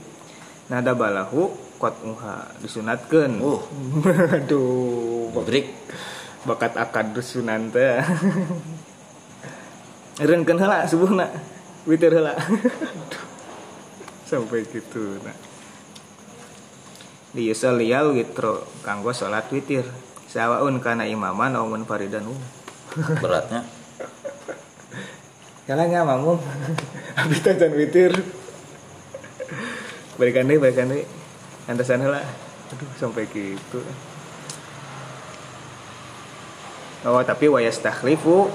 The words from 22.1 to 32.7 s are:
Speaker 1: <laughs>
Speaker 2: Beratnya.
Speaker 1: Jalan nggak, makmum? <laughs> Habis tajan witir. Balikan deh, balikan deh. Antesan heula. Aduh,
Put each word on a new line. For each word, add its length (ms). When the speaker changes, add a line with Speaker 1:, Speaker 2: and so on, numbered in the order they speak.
Speaker 1:
<laughs> 480
Speaker 2:
Beratnya. 400
Speaker 1:
Jalan 220
nggak, 180
makmum? 320
<laughs> 380
Habis 220
tajan 320
witir. 400
Balikan 280
deh, 140
balikan 300
deh. 160
Antesan 340
heula. 200
Aduh, 280